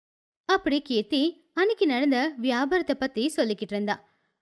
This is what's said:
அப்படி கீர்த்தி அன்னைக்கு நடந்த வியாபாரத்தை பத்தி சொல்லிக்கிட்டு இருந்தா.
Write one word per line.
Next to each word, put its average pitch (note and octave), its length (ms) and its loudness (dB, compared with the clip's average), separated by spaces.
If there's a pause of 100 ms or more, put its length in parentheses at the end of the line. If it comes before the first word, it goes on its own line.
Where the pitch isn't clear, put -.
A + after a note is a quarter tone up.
(460)
அப்படி D#4 360 0
கீர்த்தி C4+ 720 -2
அன்னைக்கு G4+ 340 2
நடந்த C#4 500 2
வியாபாரத்தை C4+ 580 0
பத்தி C4+ 400 -2
சொல்லிக்கிட்டு A3 360 -2
இருந்தா. G#3 380 -4 (320)